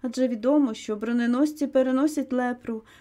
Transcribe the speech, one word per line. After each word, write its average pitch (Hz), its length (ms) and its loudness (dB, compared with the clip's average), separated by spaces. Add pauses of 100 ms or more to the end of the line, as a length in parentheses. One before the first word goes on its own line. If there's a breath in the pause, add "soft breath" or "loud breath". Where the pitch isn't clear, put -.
адже 254 260 0
відомо, 247 460 2
що 214 220 -6
броненосці 240 720 0
переносять 269 680 0
лепру, 247 500 -4 (180 soft breath)